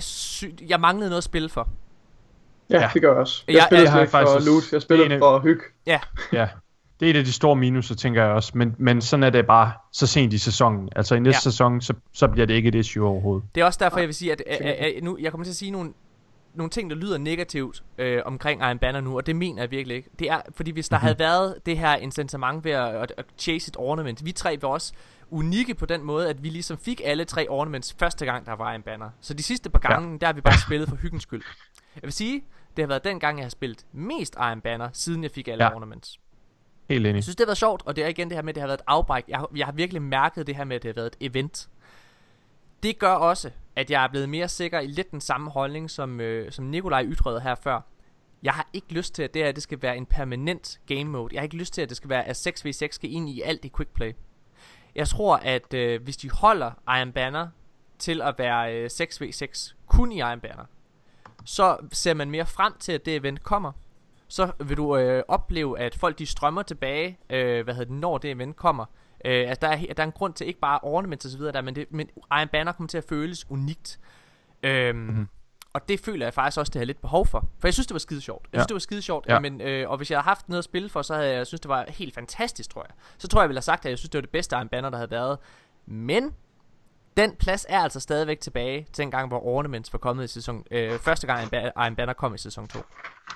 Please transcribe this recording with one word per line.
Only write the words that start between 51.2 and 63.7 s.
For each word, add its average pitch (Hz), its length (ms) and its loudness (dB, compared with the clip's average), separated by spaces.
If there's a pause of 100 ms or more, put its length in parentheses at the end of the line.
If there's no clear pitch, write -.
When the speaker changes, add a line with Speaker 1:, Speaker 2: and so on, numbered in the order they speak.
Speaker 1:
Jeg - 80 -8
har - 20 -4
ikke 151 140 -8
lyst 175 160 -8
til, 180 80 -4
at 135 80 -4
det 123 80 -12
skal 143 120 -12
være, 127 180 0
at 127 100 -6
seks - 280 -6
v - 60 -8
seks 147 240 -6
skal - 180 -10
ind 160 160 -6
i 127 120 -10
alt 156 240 -6
i 131 120 -16
quick 156 160 -4
play. 113 200 -2 (800)
Jeg 147 120 -2
tror, 202 360 2
at, 127 300 -2
øh, 120 300 -2
hvis 135 140 -10
de 135 120 -12
holder 175 420 2 (260)
Iron 127 140 -2
Banner 135 360 -4 (520)
til 160 220 -4
at 135 160 -2
være, 117 380 0
øh, 117 140 -6
seks - 320 -8
v - 100 -8
seks, - 440 -12 (120)
kun 240 240 8
i 214 80 -8
Iron 120 200 -4
Banner, 117 260 -14 (800)
så 185 320 2 (140)
ser - 220 0
man 143 180 -4
mere 160 140 -4
frem 202 340 0
til, - 120 -8
at 156 140 -4
det 160 100 -2
event 139 280 -6
kommer, 196 280 -2 (560)